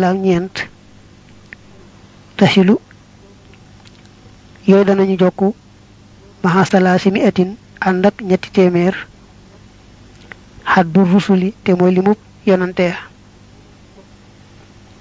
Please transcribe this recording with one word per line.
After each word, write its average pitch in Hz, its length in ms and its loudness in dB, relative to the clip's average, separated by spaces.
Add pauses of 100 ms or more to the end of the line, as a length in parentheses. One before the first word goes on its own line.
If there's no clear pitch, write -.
la 185 100 0
ak 190 60 -2
ñeent. 190 380 -2 (1800)
Tasilu, 196 420 2 (1900)
yooyu 196 180 4
danañu 196 360 0
jokku, 190 340 0 (880)
maxa 185 220 2
salaasi 185 460 2
mi 208 180 -2
atin, 190 280 -2 (240)
ànd 185 260 -2
ak 202 160 0
ñetti 185 280 -4
téeméer. 180 440 0 (1700)
Xaddu 170 360 0 (120)
rusuli, 190 400 0 (100)
te 185 120 0
mooy 180 200 2
limub 190 220 0 (300)
yonante 185 420 0
ya. 170 80 -8 (2000)